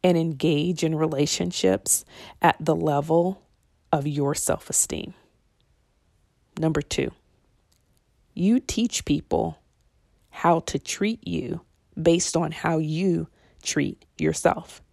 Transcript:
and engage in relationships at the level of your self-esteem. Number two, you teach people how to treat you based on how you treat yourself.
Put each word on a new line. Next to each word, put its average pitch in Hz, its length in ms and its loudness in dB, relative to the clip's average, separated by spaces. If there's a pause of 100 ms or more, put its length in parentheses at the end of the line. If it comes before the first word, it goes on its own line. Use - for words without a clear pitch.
and 175 160 4
engage 165 640 0
in 160 120 0
relationships 160 1080 0 (360)
at 170 180 4
the 156 160 2
level 160 680 0 (500)
of 147 160 0
your 143 260 0
self-esteem. - 800 -4 (1400)
Number 156 240 2
two, - 300 -4 (1200)
you 226 280 2
teach - 420 -2
people 165 560 -2 (720)
how 165 320 2
to - 180 -6
treat - 480 -4
you 160 340 -6 (400)
based 170 360 2
on 160 140 0
how 165 260 -2
you 165 500 0 (340)
treat - 440 -4 (120)
yourself. - 640 -2 (120)